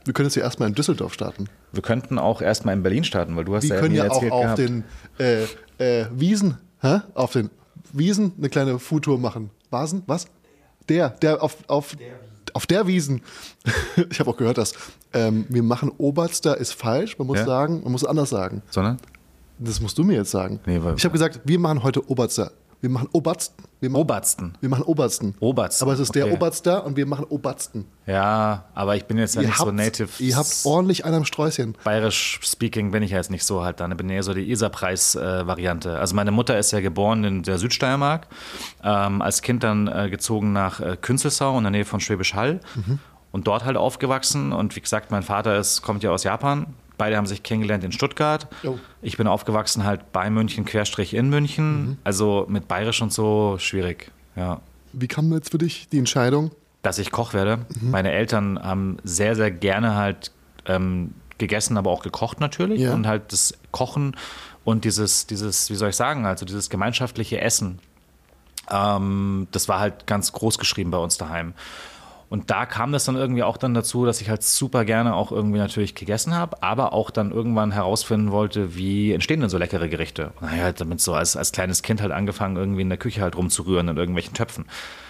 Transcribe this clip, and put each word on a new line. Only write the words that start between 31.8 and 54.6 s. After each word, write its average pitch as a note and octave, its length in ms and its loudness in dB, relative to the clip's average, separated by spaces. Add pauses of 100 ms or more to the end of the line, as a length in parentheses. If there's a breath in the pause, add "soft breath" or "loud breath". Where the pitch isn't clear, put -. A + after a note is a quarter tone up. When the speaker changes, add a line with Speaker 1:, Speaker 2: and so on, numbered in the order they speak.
Speaker 2:
Bayerisch G#2+ 600 0
speaking A2 480 0
bin G#2+ 100 2
ich F#2+ 100 0
ja G2 60 0
jetzt F2+ 140 -2
nicht F2+ 140 -4
so F#2 180 0
halt F2 160 -4
dann. F2 120 -4
Ich F2 60 -4
bin F#2 120 -4
eher F#2+ 140 0
so G2 100 -2
die F#2+ 180 -2
Isarpreis, G2 640 0
äh, F#2 320 -2
Variante. F2 500 -2
Also F2+ 180 0
meine G#2 160 2
Mutter G#2+ 280 2
ist - 140 2
ja G#2 80 2
geboren G2+ 420 2
in F#2+ 200 0
der F#2 140 0
Südsteiermark. C#3+ 720 0 (560 loud breath)
Ähm, G2+ 380 2
als - 200 0
Kind B2 220 0
dann, G#2 240 4
äh, F#2+ 240 -2
gezogen G#2 420 0
nach, F#2+ 260 0
äh, F2+ 200 -4
Künzelsau C3+ 580 0
in A2+ 60 2
der G2 80 2
Nähe G#2 140 2
von G2 160 -4
Schwäbisch F#2 340 -2
Hall. C#3+ 240 0 (160 loud breath)
Speaker 1:
Mhm. A#2+ 240 -2 (320 loud breath)
Speaker 2:
Und F#2+ 160 -4
dort A2 180 2
halt B2+ 120 0
aufgewachsen. C3+ 760 0
Und G3 220 -2
wie - 60 -10
gesagt, - 300 -4
mein G2+ 120 0
Vater G#2 340 2
ist, - 240 0
kommt G#2 220 -2
ja G2 80 2
aus F2+ 120 0
Japan. C#3 440 0 (300)
Beide G#2+ 200 2
haben G#2 80 2
sich G2 180 -6
kennengelernt G#2+ 400 0
in F#2 80 -4
Stuttgart. D3+ 560 0 (160 loud breath)
Speaker 1:
Jo. C3 160 -4 (220 loud breath)
Speaker 2:
Ich - 160 -8
bin G#2+ 100 2
aufgewachsen G#2+ 560 0
halt G2+ 300 -2
bei F#2 160 0
München, A2 340 0
Querstrich G#2 500 -2
in A#2+ 160 2
München. D3 600 2
Speaker 1:
Mhm. C#3 160 -6
Speaker 2:
Also G#2 420 2
mit G2 220 -2
Bayerisch G#2+ 320 0
und G#2+ 100 0
so G#2+ 480 2
schwierig, F2+ 540 -4 (240)
ja. F2+ 240 -4 (320)